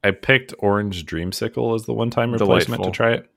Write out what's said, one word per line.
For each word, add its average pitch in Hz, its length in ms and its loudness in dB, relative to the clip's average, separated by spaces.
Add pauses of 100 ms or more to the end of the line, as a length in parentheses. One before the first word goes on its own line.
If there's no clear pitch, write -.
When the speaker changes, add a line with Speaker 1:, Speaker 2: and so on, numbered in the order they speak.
Speaker 1:
I 101 100 4
picked 131 480 0
orange 101 460 0
dreamsicle 113 680 -4
as 110 120 -4
the 117 60 -4
one-time 117 400 -2
replacement 98 500 2
Speaker 2:
Delightful. - 100 -2
Speaker 1:
to - 40 -10
try 117 160 2
it. - 240 -4